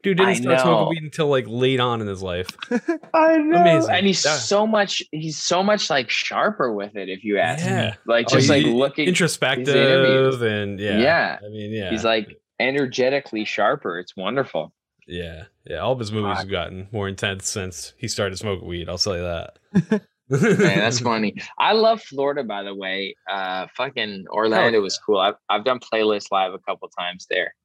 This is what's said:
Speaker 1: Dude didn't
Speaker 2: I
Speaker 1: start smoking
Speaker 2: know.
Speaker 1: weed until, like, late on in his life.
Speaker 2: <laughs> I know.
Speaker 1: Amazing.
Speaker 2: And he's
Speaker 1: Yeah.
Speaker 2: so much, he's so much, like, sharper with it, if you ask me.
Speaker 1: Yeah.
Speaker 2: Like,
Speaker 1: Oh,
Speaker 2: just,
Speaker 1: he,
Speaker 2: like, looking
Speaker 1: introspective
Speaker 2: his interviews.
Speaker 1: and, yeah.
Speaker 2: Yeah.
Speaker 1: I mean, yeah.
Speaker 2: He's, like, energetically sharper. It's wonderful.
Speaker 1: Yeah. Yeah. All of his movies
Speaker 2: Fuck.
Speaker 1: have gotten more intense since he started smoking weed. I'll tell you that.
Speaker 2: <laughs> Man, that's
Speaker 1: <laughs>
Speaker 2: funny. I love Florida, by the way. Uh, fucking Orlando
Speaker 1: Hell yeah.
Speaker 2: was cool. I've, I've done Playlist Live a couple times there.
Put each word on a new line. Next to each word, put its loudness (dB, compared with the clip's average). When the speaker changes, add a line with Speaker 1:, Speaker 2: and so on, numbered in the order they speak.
Speaker 1:
Dude 2
didn't 4
Speaker 2:
I 2
Speaker 1:
start 2
smoking 4
Speaker 2:
know. 0
Speaker 1:
weed -4
until, -2
like, 2
late 2
on 0
in -4
his -6
life. -4
Speaker 2:
<laughs> -4
I 6
know. 2
Speaker 1:
Amazing. 6
Speaker 2:
And 2
he's 2
Speaker 1:
Yeah. 2
Speaker 2:
so 0
much, 0
he's -8
so 0
much, 2
like, 0
sharper -2
with -6
it, -8
if -10
you 0
ask 0
me. 0
Speaker 1:
Yeah. 0
Speaker 2:
Like, 2
Speaker 1:
Oh, 2
Speaker 2:
just, 6
Speaker 1:
he, 4
Speaker 2:
like, 2
looking 2
Speaker 1:
introspective 0
Speaker 2:
his 4
interviews. 4
Speaker 1:
and, -2
yeah. 0
Speaker 2:
Yeah. 2
Speaker 1:
I -14
mean, -10
yeah. -4
Speaker 2:
He's, -4
like, 0
energetically 0
sharper. -2
It's -12
wonderful. -4
Speaker 1:
Yeah. -10
Yeah. -8
All -2
of -4
his -6
movies -2
Speaker 2:
Fuck. -6
Speaker 1:
have -8
gotten -6
more -4
intense -6
since -8
he -8
started -4
smoking -6
weed. -8
I'll -8
tell -2
you -6
that. -8
Speaker 2:
<laughs> 0
Man, 2
that's 0
Speaker 1:
<laughs> -
Speaker 2:
funny. 0
I 2
love 2
Florida, -4
by -6
the -10
way. -6
Uh, -4
fucking -6
Orlando 2
Speaker 1:
Hell 2
yeah. 4
Speaker 2:
was -4
cool. 2
I've, 2
I've 0
done 0
Playlist 0
Live 0
a -12
couple -8
times -8
there. -2